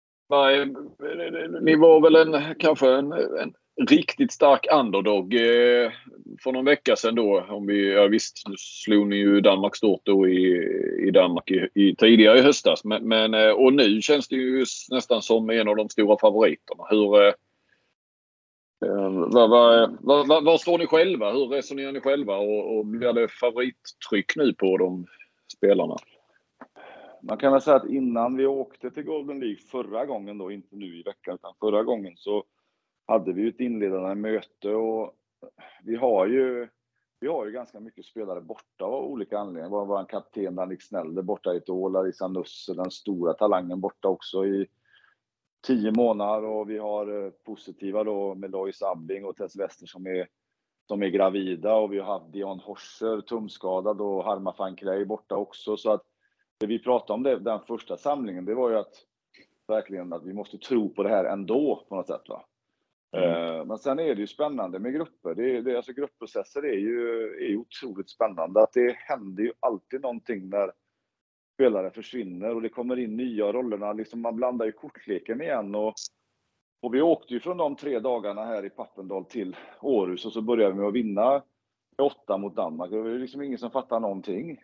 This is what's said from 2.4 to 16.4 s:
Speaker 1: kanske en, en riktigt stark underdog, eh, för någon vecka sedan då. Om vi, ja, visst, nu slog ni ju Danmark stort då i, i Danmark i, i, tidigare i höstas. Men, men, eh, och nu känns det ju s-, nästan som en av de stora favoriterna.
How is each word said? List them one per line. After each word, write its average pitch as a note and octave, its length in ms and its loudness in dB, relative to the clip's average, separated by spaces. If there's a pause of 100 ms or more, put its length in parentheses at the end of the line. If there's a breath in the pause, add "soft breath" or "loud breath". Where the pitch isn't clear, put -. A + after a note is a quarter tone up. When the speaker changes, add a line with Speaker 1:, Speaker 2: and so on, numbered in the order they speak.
Speaker 1:
kanske C#3 400 4
en, C#3+ 180 -2
en - 420 -4 (340)
riktigt D3 440 4
stark C#3 400 4
underdog, G2+ 600 2
eh, A#2+ 580 4 (500 loud breath)
för C3 100 -4
någon C3 120 -2
vecka C#3 320 4
sedan A2+ 180 0
då. G2+ 340 2
Om G#2 180 -8
vi, G2+ 280 2
ja, G2+ 120 8
visst, - 420 0
nu G2 100 -10
slog G#2 480 2
ni G2+ 100 0
ju G2+ 240 6
Danmark G2 360 4
stort G2 280 0
då F#2+ 240 4
i, F#2 280 4 (500)
i G2 40 2
Danmark F2+ 400 2
i, F#2 240 0
i, G2+ 220 6
tidigare A2 420 10
i B2+ 40 8
höstas. B2+ 420 4
Men, G#2+ 240 -4
men, A2 260 2
eh, A2 160 6
och B2+ 220 6
nu A2 280 4
känns C#3+ 280 2
det C3+ 80 -4
ju C3 260 0
s-, - 280 -6
nästan A#2+ 320 0
som A2+ 280 2
en A2+ 180 2
av G#2 80 2
de G#2+ 120 -2
stora G#2 300 4
favoriterna. G#2 720 2